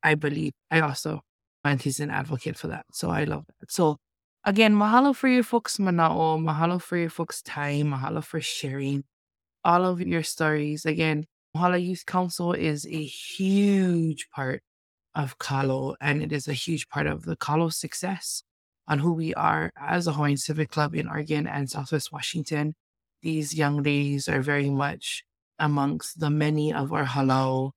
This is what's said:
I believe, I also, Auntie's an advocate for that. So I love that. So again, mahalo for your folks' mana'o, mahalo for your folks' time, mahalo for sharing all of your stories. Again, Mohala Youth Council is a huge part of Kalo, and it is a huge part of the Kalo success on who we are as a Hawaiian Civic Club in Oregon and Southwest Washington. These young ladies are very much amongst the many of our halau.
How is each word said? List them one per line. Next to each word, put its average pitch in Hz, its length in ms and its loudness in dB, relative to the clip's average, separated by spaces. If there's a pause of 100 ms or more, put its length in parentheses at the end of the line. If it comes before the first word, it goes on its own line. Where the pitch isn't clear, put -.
I 156 120 6
believe, 147 380 -2 (180)
I 160 100 6
also, 139 420 -2 (420)
Auntie's 139 360 0
an 147 100 -6
advocate 147 460 -4
for 165 120 -10
that. - 240 -8
So 175 180 -6
I 151 140 0
love 151 200 -4 (160)
that. - 120 -20
So 156 240 2 (480)
again, 208 300 6
mahalo 233 400 6
for 262 140 2
your 254 140 6
folks' - 360 0
mana'o, 165 640 4
mahalo 160 400 0
for - 160 -6
your 170 140 0
folks' - 320 -8
time, 147 480 -2
mahalo 143 340 -4
for 160 160 -6
sharing 139 640 -4 (600)
all 175 200 6
of 180 160 0
your 170 220 0
stories. 151 640 -2
Again, 156 400 0 (300)
Mohala 180 260 2
Youth 180 240 -6
Council 180 460 -2
is 151 340 -2
a 156 180 -6
huge 190 1300 2
part 131 320 -6 (520)
of 139 240 -4
Kalo, 135 600 -2
and 143 220 0
it 156 100 -4
is 143 140 -4
a 147 60 -4
huge 151 360 -4
part 147 180 -2
of 156 180 -4
the 165 120 -4
Kalo 160 340 0
success - 760 -6 (420)
on 147 140 0
who 170 120 2
we 160 220 -2
are 156 420 0
as 170 300 -2
a 160 60 0
Hawaiian 147 240 2
Civic 151 340 -4
Club 151 240 -2
in 165 140 -4
Oregon 156 380 -2
and 143 220 -4
Southwest 143 440 -4
Washington. 151 640 -4 (480)
These 156 320 -2
young 147 280 2
ladies 143 460 0
are 139 120 2
very 143 300 0
much - 540 -4 (340)
amongst 147 600 -2
the 151 100 0
many 151 420 2
of 147 200 -2
our 151 140 0
halau. 131 680 0